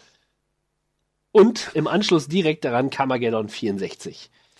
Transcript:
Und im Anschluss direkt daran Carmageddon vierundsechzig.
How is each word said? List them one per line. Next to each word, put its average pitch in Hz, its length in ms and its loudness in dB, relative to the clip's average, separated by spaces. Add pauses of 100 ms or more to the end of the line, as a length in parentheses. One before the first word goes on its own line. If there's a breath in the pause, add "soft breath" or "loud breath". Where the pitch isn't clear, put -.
(1300 soft breath)
Und 220 420 6
im 156 140 0
Anschluss 160 400 0
direkt 156 360 0
daran 127 260 0
Carmageddon 120 580 -2
vierundsechzig. 95 840 -8 (300 loud breath)